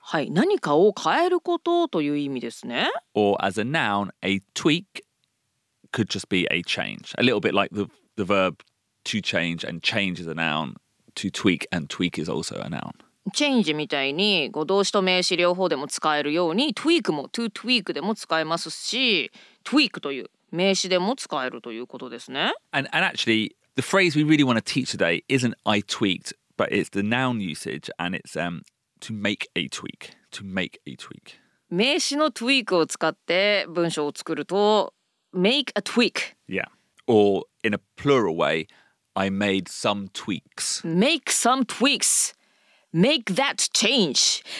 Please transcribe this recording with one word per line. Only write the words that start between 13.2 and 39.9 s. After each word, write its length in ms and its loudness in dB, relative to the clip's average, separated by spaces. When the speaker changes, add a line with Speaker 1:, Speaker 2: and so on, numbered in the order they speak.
Speaker 1:
チ 120 0
ェ 120 2
ン 60 4
ジ 100 0
み 140 -4
た 160 -2
い 100 -2
に、 380 0
こ 100 -4
う 60 -2
動 160 2
詞 80 0
と 100 2
名 220 2
詞 120 0
両 200 4
方 120 0
で 80 2
も 120 -4
使 280 0
え 60 2
る 100 0
よ 180 2
う 60 -2
に、 200 0
tweak 360 0
も、 180 -2
to 220 -4
tweak 400 -2
で 80 -4
も 140 -2
使 260 -2
え 60 0
ま 140 -2
す 100 -8
し、 600 -2
tweak 360 2
と 120 -8
い 100 -8
う 80 -14
名 240 2
詞 140 -2
で 100 4
も 160 0
使 280 -4
え 60 -4
る 140 -12
と 80 -10
い 80 -10
う 80 -10
こ 100 -18
と 140 -12
で 80 -14
す 120 -16
ね。 220 -2
Speaker 2:
And, 200 -2
and 120 0
actually, 520 0
the 60 0
phrase 340 4
we 80 4
really 200 6
want 160 4
to 40 -6
teach 320 -4
today 320 0
isn't 360 2
"I 180 2
tweaked," 520 -2
but 160 0
it's 200 0
the 100 0
noun 380 0
usage, 580 -6
and 180 -4
it's, 240 -10
um, 220 -4
to 120 -14
make 440 -4
a 140 -2
tweak. 440 -12
To 100 -14
make 420 -6
a 100 -12
tweak. 440 -20
Speaker 1:
名 280 2
詞 180 -4
の 120 2
tweak 460 0
を 100 4
使 240 -2
っ 60 -6
て 540 0
文 200 0
章 160 -2
を 100 -6
作 200 -6
る 100 -6
と、 480 2
make 400 2
a 80 -2
tweak. 540 0
Speaker 2:
Yeah. 180 -4
Or 380 6
in 100 0
a 60 -4
plural 380 2
way, 320 0
"I 140 0
made 380 0
some 440 -4